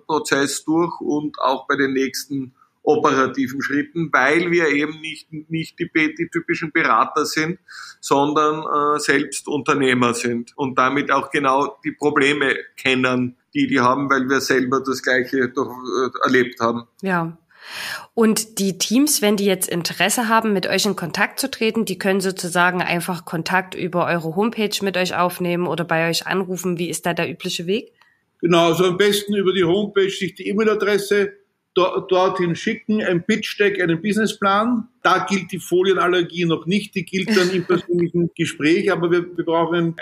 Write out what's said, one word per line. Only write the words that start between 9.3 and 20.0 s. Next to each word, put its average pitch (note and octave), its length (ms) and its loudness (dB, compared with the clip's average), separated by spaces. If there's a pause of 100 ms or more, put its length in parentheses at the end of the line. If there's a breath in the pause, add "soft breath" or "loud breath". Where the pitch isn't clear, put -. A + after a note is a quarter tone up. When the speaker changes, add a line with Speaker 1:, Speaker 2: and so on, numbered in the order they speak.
Speaker 1:
Unternehmer C3 640 2
sind A#2+ 420 -4
und C3 220 -2
damit C#3 320 0
auch C#3 200 0
genau C#3 540 0
die D3+ 80 -4
Probleme C#3+ 640 2 (220)
kennen, B2+ 600 0 (180)
die C#3+ 140 0
die C3+ 120 2
haben, C3+ 300 2
weil C3 180 2
wir C3+ 120 0
selber C3 440 0
das B2+ 180 -4
Gleiche B2+ 460 0
doch, B2+ 220 -4
äh, B2 400 -4 (140)
erlebt B2+ 360 0
haben. A#2 260 -2 (140)
Speaker 2:
Ja. E3+ 380 -4 (760 loud breath)
Und - 460 0
die G3 180 -2
Teams, C4+ 460 0
wenn G#3 160 2
die G3+ 80 0
jetzt F#3 220 0
Interesse F3+ 600 -2